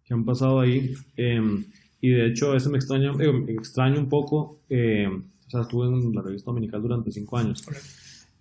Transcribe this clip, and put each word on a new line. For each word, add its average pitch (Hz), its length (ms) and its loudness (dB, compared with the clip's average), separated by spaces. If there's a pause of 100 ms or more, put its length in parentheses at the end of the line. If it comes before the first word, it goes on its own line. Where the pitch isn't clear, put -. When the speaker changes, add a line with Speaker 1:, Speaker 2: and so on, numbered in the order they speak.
Speaker 1:
que 123 100 -4
han 113 100 0
pasado 131 360 2
ahí, 127 340 2 (220)
em, 110 480 0 (360)
y 127 100 2
de 117 180 4
hecho 139 220 0
a 135 40 2
veces 131 160 2
me 143 80 0
extraña, 139 400 0
eh, 147 140 4
me 120 200 -2
extraño 127 460 0
un 135 100 -2
poco, 147 600 -2
em, 104 540 0 (240)
o - 40 -20
sea, 120 120 -2
estuve 120 240 -2
en 123 280 0
la 98 80 -2
revista 98 280 -8
Dominical 110 320 -4
durante 117 280 -4
cinco 104 280 -8
años. 110 240 -4
Speaker 2:
Correcto. - 260 -14 (520)